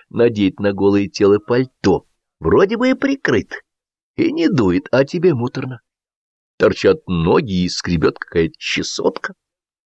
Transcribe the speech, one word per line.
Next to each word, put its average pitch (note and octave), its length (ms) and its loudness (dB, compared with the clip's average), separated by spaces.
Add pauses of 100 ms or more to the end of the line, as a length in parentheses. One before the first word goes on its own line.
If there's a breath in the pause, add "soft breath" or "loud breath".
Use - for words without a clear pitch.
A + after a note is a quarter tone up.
надеть G#2 520 0
на G2+ 120 -2
голое G2+ 360 0
тело G2+ 300 2
пальто. A#2+ 680 -2 (320)
Вроде F3+ 380 2
бы B3+ 140 0
и C4 40 2
прикрыт, C4 580 -2 (640)
и B2+ 160 0
не E4 160 0
дует, F#2+ 420 0
а C3 140 2
тебе E3+ 300 0
муторно. B2+ 460 -8 (760)
Торчат F#2+ 480 2
ноги F#2 580 0
и F2+ 40 0
скребёт E2 500 -2
какая-то E2 400 -4
чесотка. - 760 -6 (560)